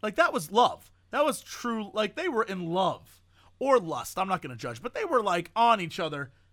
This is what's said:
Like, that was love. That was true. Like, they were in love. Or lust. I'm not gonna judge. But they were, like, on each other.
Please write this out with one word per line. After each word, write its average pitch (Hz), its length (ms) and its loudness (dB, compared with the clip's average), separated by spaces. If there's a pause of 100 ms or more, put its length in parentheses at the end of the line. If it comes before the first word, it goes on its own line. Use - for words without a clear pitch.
Like, 214 140 -4
that 330 160 2
was 170 180 -6
love. 214 400 2 (220)
That 285 120 2
was 294 160 -2
true. 220 540 -8
Like, 208 220 -2
they 359 120 -4
were 226 140 0
in 180 240 -4
love. 165 560 -2 (380)
Or 262 180 6
lust. 160 400 -4
I'm 190 80 0
not 190 160 -2
gonna 127 140 -10
judge. 117 260 -8
But 247 120 -8
they 453 100 -4
were, 294 180 2
like, 175 320 0
on 226 260 6
each 165 200 -6
other. 143 320 -4 (200)